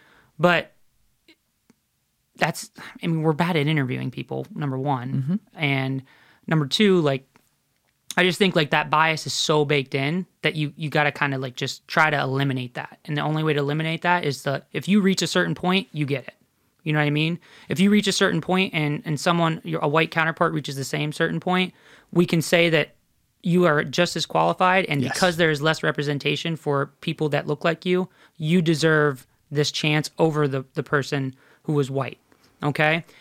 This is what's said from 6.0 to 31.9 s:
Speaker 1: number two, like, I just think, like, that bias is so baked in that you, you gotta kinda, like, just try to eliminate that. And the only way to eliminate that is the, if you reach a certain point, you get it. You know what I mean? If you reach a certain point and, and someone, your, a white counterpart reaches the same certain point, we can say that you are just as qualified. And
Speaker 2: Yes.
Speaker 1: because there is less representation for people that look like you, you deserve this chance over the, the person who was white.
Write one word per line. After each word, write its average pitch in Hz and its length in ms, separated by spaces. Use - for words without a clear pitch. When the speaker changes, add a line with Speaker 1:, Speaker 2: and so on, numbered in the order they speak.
Speaker 1:
number 156 200
two, 185 340
like, 139 260
I 180 80
just 185 140
think, 185 180
like, 156 140
that 151 200
bias 156 360
is 139 60
so 151 320
baked 143 300
in 151 320
that 156 120
you, 147 220
you 156 140
gotta 147 220
kinda, 139 260
like, 131 180
just - 320
try 156 220
to 147 80
eliminate 131 560
that. - 300
And 147 120
the 147 60
only 156 200
way 156 120
to 143 60
eliminate 160 420
that 175 220
is 143 180
the, 135 200
if 160 160
you 208 120
reach 190 220
a 170 40
certain 170 280
point, 185 380
you 151 140
get 131 200
it. - 80
You 156 80
know 151 60
what 147 80
I 147 40
mean? 160 280
If 151 100
you 196 120
reach 202 180
a 185 40
certain 180 280
point 185 340
and, 151 300
and 151 160
someone, 170 420
your, 160 180
a 156 80
white 160 220
counterpart 160 420
reaches 147 220
the 135 100
same 151 280
certain 165 260
point, 180 340
we 175 140
can 165 160
say 170 280
that 156 260
you 180 220
are 151 180
just 170 320
as 160 100
qualified. 175 600
And 143 120
Speaker 2:
Yes. 123 120
Speaker 1:
because 180 240
there 165 140
is 143 120
less 156 220
representation 151 720
for 143 300
people 160 280
that 143 180
look 147 180
like 165 220
you, 180 220
you 165 260
deserve 151 640
this 147 200
chance 151 480
over 151 300
the, 131 160
the 147 80
person 135 520
who 156 120
was 143 140
white. 135 300